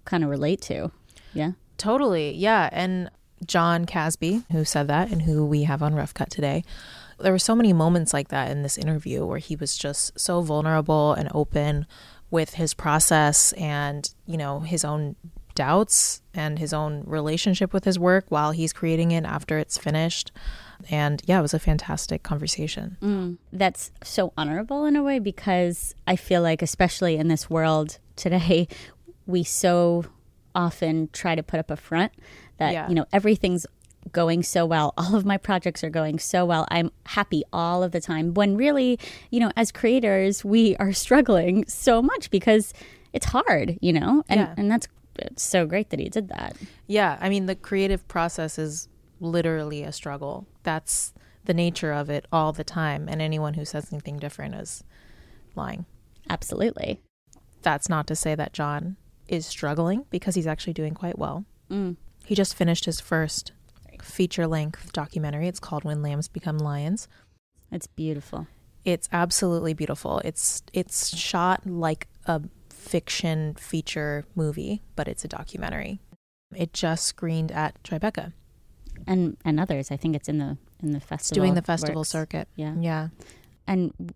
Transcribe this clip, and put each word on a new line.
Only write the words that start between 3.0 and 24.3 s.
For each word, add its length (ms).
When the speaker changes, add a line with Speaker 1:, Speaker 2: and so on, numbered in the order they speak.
Speaker 2:
John 400
Casby, 680
who 120
said 240
that 220
and 120
who 220
we 200
have 180
on 120
Rough 200
Cut 160
today, 320
there 140
were 60
so 160
many 180
moments 400
like 160
that 220
in 120
this 160
interview 460
where 140
he 180
was 200
just 420
so 220
vulnerable 760
and 180
open 540
with 240
his 200
process 760
and, 580
you 100
know, 240
his 240
own 300
doubts 680
and 260
his 140
own 340
relationship 680
with 120
his 140
work 300
while 220
he's 220
creating 400
it 120
after 340
it's 200
finished. 540
And 360
yeah, 120
it 40
was 120
a 60
fantastic 640
conversation. 760
Speaker 1:
Mm, 380
that's 400
so 340